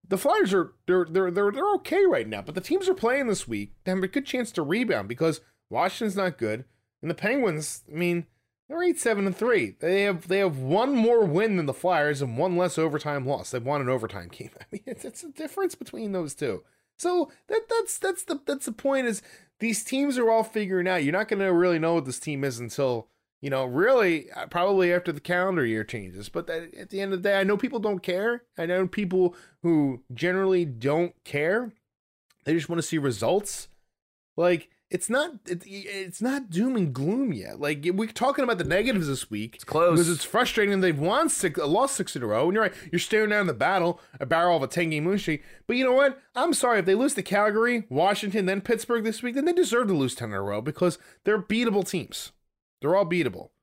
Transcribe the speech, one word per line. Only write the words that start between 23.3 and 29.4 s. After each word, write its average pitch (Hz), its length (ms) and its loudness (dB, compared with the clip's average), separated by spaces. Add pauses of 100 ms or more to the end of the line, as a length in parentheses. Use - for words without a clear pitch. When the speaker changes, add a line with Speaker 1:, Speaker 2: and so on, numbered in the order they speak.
Speaker 1:
you 139 100 -6
know, 135 140 0
really, 175 680 2
uh, - 160 -10
probably 180 460 2
after 175 180 0
the 151 100 -6
calendar 180 460 0
year 110 160 0
changes. 101 460 -10
But 165 180 -8
that, 165 280 -8
at - 160 -18
the 196 100 -6
end 196 120 -2
of 185 80 -2
the 202 80 0
day, 196 120 4
I - 20 2
know 202 140 2
people 247 240 -4
don't 208 180 -2
care. 208 460 -2 (120)
I 165 100 -4
know 185 200 0
people 185 480 0 (300)